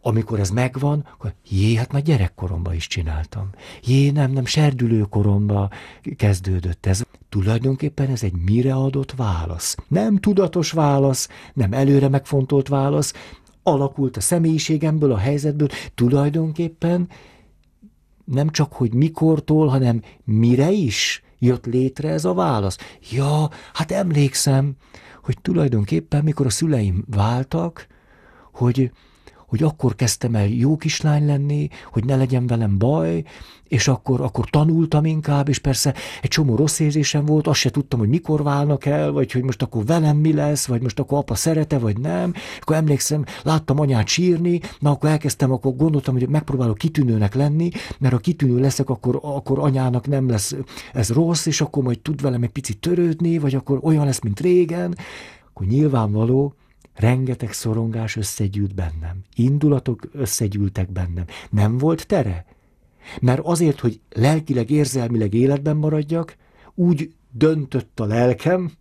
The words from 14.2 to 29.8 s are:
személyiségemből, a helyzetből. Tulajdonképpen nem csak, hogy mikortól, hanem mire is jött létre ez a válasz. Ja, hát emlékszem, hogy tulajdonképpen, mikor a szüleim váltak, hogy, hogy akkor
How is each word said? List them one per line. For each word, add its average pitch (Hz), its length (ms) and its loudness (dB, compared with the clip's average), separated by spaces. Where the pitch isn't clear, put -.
személyiségemből, 156 920 2
a 110 60 2
helyzetből. 143 500 0
Tulajdonképpen 160 1120 0
nem 143 260 0
csak, 151 220 0
hogy 117 220 -2
mikortól, 156 720 2
hanem 127 360 2
mire 120 460 4
is 180 520 -2
jött 123 280 2
létre 131 420 -2
ez 156 160 -2
a 180 100 0
válasz. 123 440 0
Ja, 143 400 0
hát 156 200 -6
emlékszem, 143 840 0
hogy - 200 -4
tulajdonképpen, 147 840 0
mikor 151 220 0
a 123 40 0
szüleim 107 600 0
váltak, 127 760 -2
hogy, 123 380 0
hogy 120 160 -2
akkor 151 320 0